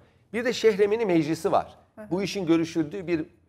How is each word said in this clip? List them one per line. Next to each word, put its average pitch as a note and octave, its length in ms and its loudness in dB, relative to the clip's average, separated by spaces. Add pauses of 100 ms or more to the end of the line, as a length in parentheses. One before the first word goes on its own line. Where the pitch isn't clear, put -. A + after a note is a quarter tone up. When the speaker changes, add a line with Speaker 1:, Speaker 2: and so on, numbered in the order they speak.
(340)
Speaker 1:
Bir A#3 120 -4
de B3 80 0
şehremini G#3+ 520 2
meclisi E3 460 0
var. G2+ 260 0 (180)
Speaker 2:
Hı - 60 -18
hı. - 100 -14
Speaker 1:
Bu F#3+ 120 -2
işin F#3+ 220 -6
görüşüldüğü E3 640 0
bir D#3+ 180 -2 (240)